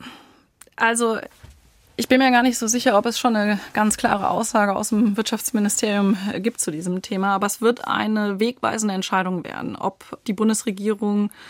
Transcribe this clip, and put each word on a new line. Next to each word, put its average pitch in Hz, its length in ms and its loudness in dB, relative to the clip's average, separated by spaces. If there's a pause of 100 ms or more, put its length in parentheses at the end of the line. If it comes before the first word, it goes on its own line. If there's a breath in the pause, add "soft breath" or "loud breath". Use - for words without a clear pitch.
(760 loud breath)
Also, 226 440 0 (800)
ich - 120 -4
bin 254 100 6
mir 262 140 6
gar 240 100 6
nicht 247 160 2
so 233 80 -2
sicher, 233 300 2
ob 208 80 4
es 233 140 -2
schon 233 180 2
eine 208 240 2 (140)
ganz 214 240 2
klare 208 320 2
Aussage 208 440 2
aus 214 140 -4
dem 208 300 2
Wirtschaftsministerium, 208 1000 0 (160)
äh, - 80 -6
gibt 220 200 -4
zu - 100 -4
diesem 180 320 -4
Thema. 196 320 -2
Aber 196 120 0
es - 140 -6
wird 240 260 0
eine 208 540 -2
wegweisende 220 540 -2
Entscheidung 185 500 -2
werden, - 320 -10
ob - 500 -8
die 233 60 -2
Bundesregierung 208 1000 -2 (200 loud breath)